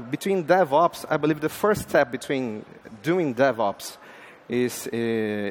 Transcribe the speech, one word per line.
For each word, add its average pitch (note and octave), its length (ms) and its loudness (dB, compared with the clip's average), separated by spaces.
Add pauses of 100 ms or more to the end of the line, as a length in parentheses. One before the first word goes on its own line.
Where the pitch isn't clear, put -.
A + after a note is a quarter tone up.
between D3+ 440 -2
DevOps, E3+ 680 4
I D#3 60 2
believe D3+ 240 0
the D#3 80 -2
first - 400 0
step C#3 240 2
between B2+ 520 -4 (380)
doing D#3+ 320 0
DevOps A#2 600 0 (520)
is, A#2+ 380 -2
uh, A2 100 -6 (540)